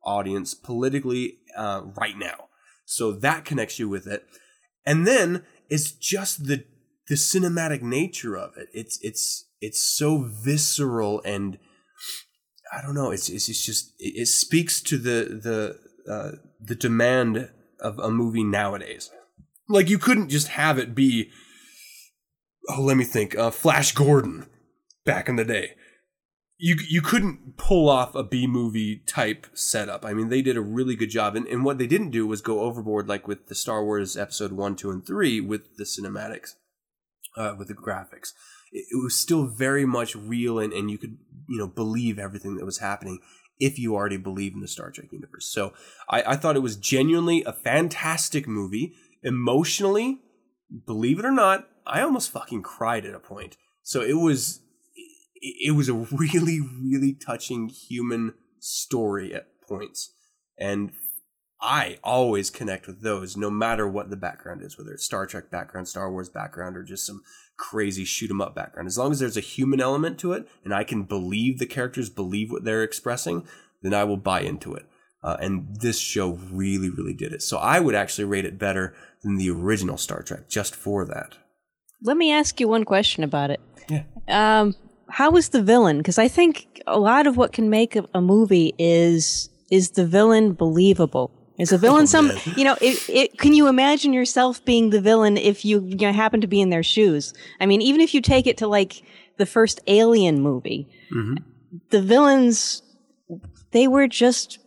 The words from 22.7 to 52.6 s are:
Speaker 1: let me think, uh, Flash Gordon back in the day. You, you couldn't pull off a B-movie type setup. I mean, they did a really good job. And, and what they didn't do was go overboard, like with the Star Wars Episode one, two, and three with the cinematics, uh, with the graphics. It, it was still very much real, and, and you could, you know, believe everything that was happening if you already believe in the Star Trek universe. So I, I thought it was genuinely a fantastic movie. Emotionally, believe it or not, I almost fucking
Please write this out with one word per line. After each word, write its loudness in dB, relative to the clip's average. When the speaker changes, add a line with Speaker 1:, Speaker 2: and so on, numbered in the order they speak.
Speaker 1:
let 2
me 2
think, -4
uh, 0
Flash 0
Gordon 2
back -2
in -2
the 0
day. -6
You, 2
you 0
couldn't -4
pull 4
off 2
a -6
B-movie -2
type -4
setup. -6
I -8
mean, -4
they 0
did -2
a -4
really -4
good -6
job. -4
And, -6
and -4
what -2
they -4
didn't -2
do -2
was -6
go -4
overboard, -6
like -6
with -10
the -12
Star -4
Wars -4
Episode -8
one, -6
two, -10
and -8
three -2
with -8
the -14
cinematics, -12
uh, -8
with -14
the -14
graphics. -12
It, -12
it -4
was -4
still 0
very -2
much -2
real, -4
and, -4
and -6
you -8
could, -14
you -8
know, -6
believe -4
everything -10
that -10
was -10
happening -10
if 0
you -4
already -4
believe -8
in -12
the -14
Star -14
Trek -20
universe. -16
So -6
I, 0
I -2
thought -2
it 0
was -6
genuinely 0
a -8
fantastic -4
movie. -6
Emotionally, 0
believe -4
it -8
or 0
not, 2
I -4
almost -2
fucking -10